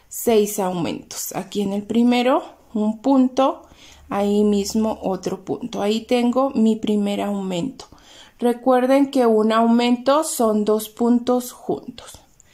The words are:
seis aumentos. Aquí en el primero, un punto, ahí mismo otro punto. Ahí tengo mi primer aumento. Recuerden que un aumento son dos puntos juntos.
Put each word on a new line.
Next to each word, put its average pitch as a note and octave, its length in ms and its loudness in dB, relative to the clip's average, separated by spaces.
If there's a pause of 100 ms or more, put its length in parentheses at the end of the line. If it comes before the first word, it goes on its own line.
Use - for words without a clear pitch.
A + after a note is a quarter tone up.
seis G#3+ 520 0
aumentos. F3+ 760 -6
Aquí F#3+ 260 -6
en G3 120 -4
el G3+ 80 -4
primero, A#3+ 640 2 (320)
un A3 260 -2
punto, C4 640 2 (460)
ahí G3+ 340 0
mismo G#3 580 0
otro F#3+ 420 -6
punto. - 380 -8
Ahí G#3+ 200 0
tengo B3 500 0
mi A3 240 2
primer G#3 440 -2
aumento. F#3+ 640 -6 (520)
Recuerden B3+ 720 2
que B3+ 160 2
un A3 260 4
aumento A#3+ 720 2
son G#3+ 420 0
dos G#3+ 220 0
puntos B3 640 0
juntos. - 720 -10 (320)